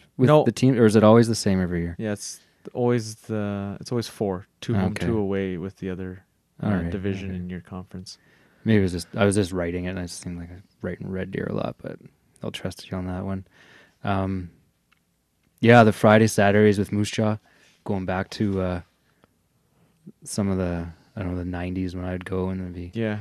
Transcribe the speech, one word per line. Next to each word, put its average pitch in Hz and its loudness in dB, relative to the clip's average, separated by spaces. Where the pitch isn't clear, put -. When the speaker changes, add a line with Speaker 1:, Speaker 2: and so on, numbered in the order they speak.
Speaker 1:
with 127 4
Speaker 2:
No. 151 6
Speaker 1:
the 117 2
team, 127 2
or 117 8
is 107 6
it 107 6
always 113 8
the 113 -2
same 95 0
every 87 -2
year? 85 -6
Speaker 2:
Yeah, 107 -6
it's - -12
always 120 -2
the, 101 -6
it's - -18
always 117 -4
four, 98 -4
two 120 -4
home, 92 0
Speaker 1:
Okay. 104 -6
Speaker 2:
two 110 0
away 98 -2
with 95 -10
the 95 -8
other, 92 -10
uh, - -2
Speaker 1:
All 107 0
right, 85 -2
Speaker 2:
division 95 -6
Speaker 1:
okay. 92 -8
Speaker 2:
in 90 -10
your 90 -10
conference. 92 -16
Speaker 1:
Maybe 110 4
it 98 4
was 90 0
just, 87 -8
I 104 4
was 98 4
just 95 2
writing 90 -4
it, 90 -6
and 92 -8
I 90 -8
just - -12
seemed 87 -10
like 85 -14
I 90 -18
write 92 -8
in 98 -10
Red 92 -8
Deer - -6
a - -6
lot, - -6
but 50 -14
I'll 104 -8
trust - -12
you 92 -8
on 92 -6
that 92 -8
one. 98 -8
Um, 95 -4
yeah, 117 10
the 107 6
Friday, 107 6
Saturdays 104 4
with 98 -4
Moose 104 -2
Jaw, 110 -2
going 98 -4
back 92 -4
to, 98 -2
uh, 90 -4
some 107 -4
of 95 0
the, 87 -4
I 110 -8
don't 92 -6
know, 90 -6
the 87 -8
nineties 90 -6
when 90 -10
I'd 90 -8
go 92 -4
and 92 -6
it'd 90 -10
be 87 -12
Speaker 2:
Yeah, 107 -4